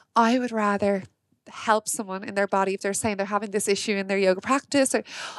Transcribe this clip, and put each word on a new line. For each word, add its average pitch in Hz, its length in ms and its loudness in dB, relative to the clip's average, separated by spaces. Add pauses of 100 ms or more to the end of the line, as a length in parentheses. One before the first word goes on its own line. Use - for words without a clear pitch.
(160)
I 233 240 4
would 247 120 -4
rather 202 520 0 (460)
help 220 400 0
someone 190 340 -6
in 196 120 -8
their 202 120 2
body 196 260 0
if 196 60 -6
they're 196 140 -2
saying 208 240 -2
they're 196 80 -2
having 202 260 -4
this 208 160 -2
issue 202 300 0
in 196 100 -4
their 196 100 0
yoga 185 220 4
practice, 269 560 0
or 214 80 0 (360)